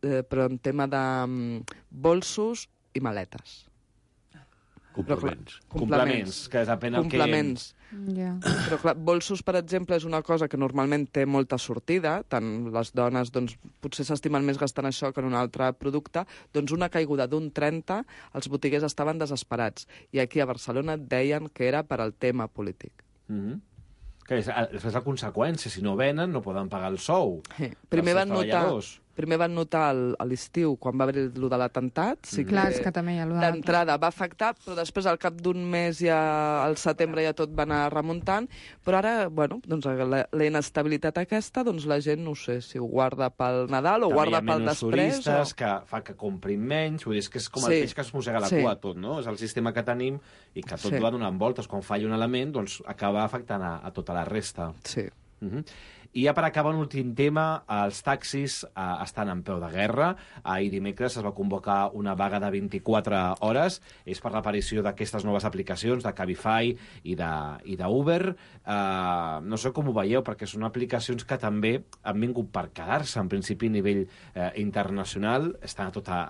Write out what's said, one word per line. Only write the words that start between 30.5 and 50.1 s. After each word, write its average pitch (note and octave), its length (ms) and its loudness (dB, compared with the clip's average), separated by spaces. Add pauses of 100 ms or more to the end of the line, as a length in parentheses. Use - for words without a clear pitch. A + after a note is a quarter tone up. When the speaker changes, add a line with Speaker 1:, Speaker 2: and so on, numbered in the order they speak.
Speaker 1:
quan B2+ 220 -2
va C3+ 60 4
haver C3+ 300 0
lo C3 140 -2
de B2+ 80 2
l'atemptat, B2+ 680 0
sí - 180 -4
Speaker 3:
Mhm. - 40 0
Speaker 1:
que F#3+ 60 -2
Speaker 4:
Clar, F#3+ 200 4
és E3+ 100 0
que F#3 100 0
també F3 240 -2
hi E3+ 40 0
ha E3 60 -2
lo E3 80 -2
de E3+ 80 2
Speaker 1:
d'entrada E3 560 4
va D#3+ 120 2
afectar, G3 440 -2 (100)
però F#3 120 -8
després F3+ 320 0
al E3+ 100 4
cap E3+ 240 0
d'un F3+ 260 0
mes E3+ 300 2
ja, D#3 680 4
al D3+ 140 4
setembre D#3+ 460 2
ja D#3 100 2
tot D3+ 240 0
va D3+ 60 2
anar D3 280 2
remuntant, E3+ 560 0 (380)
però F#3 120 6
ara, G#3+ 320 2
bueno, D#3 360 0
doncs, D#3+ 200 -2
la, C3 460 2
la D#3 140 2
inestabilitat D3+ 720 0
aquesta, G#3+ 460 -2
doncs E3+ 240 0
la D3 120 4
gent, D3 240 0
no D3+ 120 -4
sé, B2 260 -4
si - 160 -10
ho B2 60 -2
guarda C3 480 2
pel B2+ 400 0
Nadal D#3+ 320 4
o F#3+ 60 4
Speaker 3:
També - 40 2
Speaker 1:
guarda D3+ 180 6
Speaker 3:
hi E3 40 4
ha D#3+ 100 2
Speaker 1:
pel D#3+ 140 2
Speaker 3:
menys - 100 2 (120)
Speaker 1:
després, C#3 320 4 (100)
Speaker 3:
turistes, C#3+ 280 2
Speaker 1:
o - 40 -12
Speaker 3:
que G2+ 320 -2
fa A2 160 -6
que G2+ 120 -14
comprin G2+ 460 -4
menys, D#3 440 -2
vull A2 100 -2
dir, G#2 80 2
és - 60 -8
que B2+ 100 -6
és A2 100 -8
com B2+ 160 -4
el A#2 60 4
Speaker 1:
Sí. A#2 100 6
Speaker 3:
peix B2 140 -2
que D3 60 -6
es - 120 -8
mossega A#2+ 260 -2
la G2+ 100 0
Speaker 1:
Sí. D3 120 4
Speaker 3:
cua A#2 180 2
tot, F2+ 180 -6
no? A#2+ 220 -4
És A#2+ 60 -6
el A2 140 -6
sistema A2+ 340 -2
que A#2 80 -2
tenim B2 380 -2 (340)